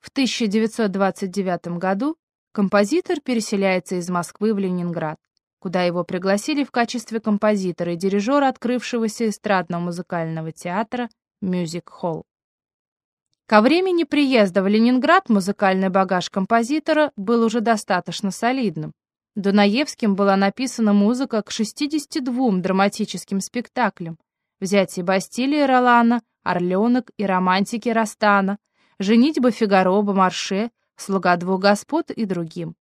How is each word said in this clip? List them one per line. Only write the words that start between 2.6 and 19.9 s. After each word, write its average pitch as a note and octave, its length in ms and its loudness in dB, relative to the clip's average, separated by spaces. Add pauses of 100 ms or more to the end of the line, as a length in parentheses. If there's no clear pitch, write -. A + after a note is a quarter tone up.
переселяется G3 760 -2
из F3 120 -6
Москвы F3+ 460 -2
в G3 40 -2
Ленинград, F3 600 -4 (400)
куда F3+ 260 -2
его F3 180 0
пригласили G3+ 600 -2
в - 80 -10
качестве A3+ 480 -4
композитора G3 720 0
и F3 40 -4
дирижёра G3+ 520 2
открывшегося A#3 800 -2
эстрадно-музыкального E3+ 1200 -4
театра A3 580 -6 (320)
"Мюзик-холл". F3 840 -6 (1200)
Ко G#3+ 140 6
времени E4+ 440 2
приезда A#3 580 2
в F#3+ 40 0
Ленинград B3 640 4
музыкальный F#3+ 600 2
багаж F#3 400 0
композитора C4+ 840 0
был A3+ 280 0
уже A3+ 160 0
достаточно G3+ 680 -2
солидным. G#3 640 -4 (420)
Дунаевским G3+ 800 2